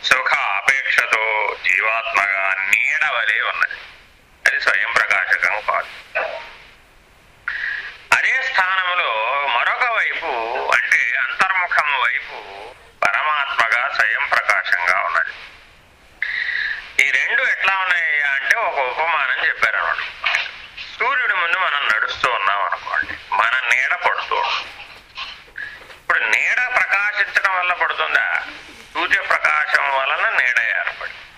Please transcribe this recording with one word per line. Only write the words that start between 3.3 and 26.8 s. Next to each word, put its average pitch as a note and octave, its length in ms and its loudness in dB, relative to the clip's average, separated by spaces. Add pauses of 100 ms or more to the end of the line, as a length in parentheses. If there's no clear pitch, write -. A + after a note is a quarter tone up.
ఉన్నది. - 360 -2 (680)
అది C#3 160 2
స్వయం A2 300 2
ప్రకాశకం G2 800 2
కాదు. E2+ 200 0 (2250)
అదే G#3 300 2
స్థానంలో E3+ 1040 0
మరొక F3+ 440 0
వైపు E3 400 -2 (420)
అంటే B2+ 440 2
అంతర్ముఖము D#3 840 0
వైపు B2 360 -2 (680)
పరమాత్మగా B2+ 960 0
స్వయం A2+ 320 2
ప్రకాశంగా F#2+ 800 2
ఉన్నది. D#2+ 260 0 (1700)
ఈ C#3 80 2
రెండు F3+ 320 2
ఎట్లా G3 340 2
ఉన్నాయ్యా E3 520 2
అంటే C3+ 260 2
ఒక F#3+ 240 0
ఉపమానం C#3 680 0
చెప్పారన్నమాట. G2+ 520 0 (960)
సూర్యుడి A#3+ 400 0
ముందు F3 240 0
మనం C#3+ 300 0
నడుస్తూ A2+ 440 0
ఉన్నాం G2+ 320 0
అనుకోండి, - 540 -4 (140)
మన A#2 380 2
నీడ C3+ 260 2
పడుతూ A2 400 -2
ఉంటుంది. - 360 -2 (1300)
ఇప్పుడు E3 220 0
నీడ F#3 560 0
ప్రకాశించడం G3 840 0